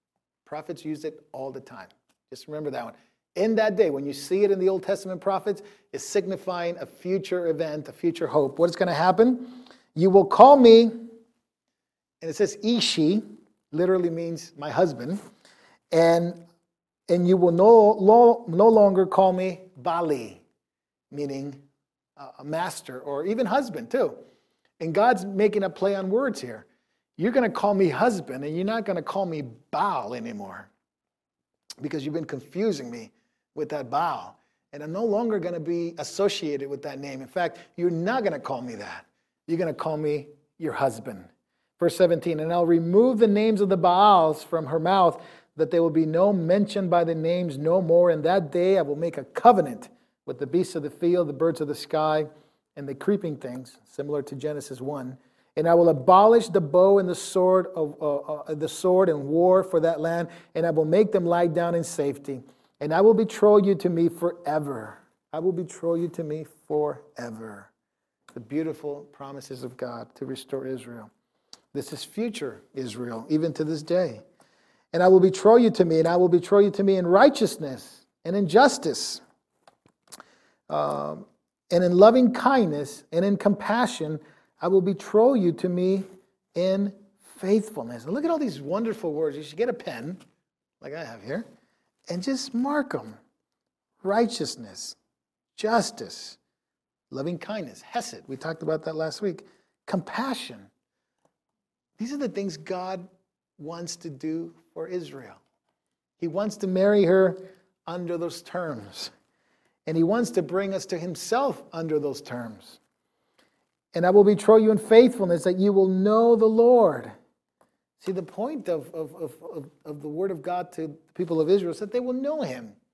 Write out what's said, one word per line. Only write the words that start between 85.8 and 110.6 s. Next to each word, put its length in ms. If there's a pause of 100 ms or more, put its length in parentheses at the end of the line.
in 400 (260)
faithfulness." 840
And 80
look 100
at 80
all 80
these 220
wonderful 500
words. 240
You 80
should 140
get 100
a 60
pen, 440 (640)
like 140
I 100
have 180
here, 240 (640)
and 160
just 300
mark 420
'em. 220 (840)
Righteousness, 920 (640)
justice, 800 (760)
loving 260
kindness, 440
hesed. 460
We 100
talked 260
about 200
that 120
last 260
week. 240 (420)
Compassion. 840 (1300)
These 140
are 60
the 100
things 300
God 500 (500)
wants 400
to 120
do 440 (200)
for 120
Israel. 520 (800)
He 100
wants 300
to 100
marry 380
her 320 (500)
under 300
those 240
terms. 720 (760)
And 80
he 80
wants 280
to 100
bring 320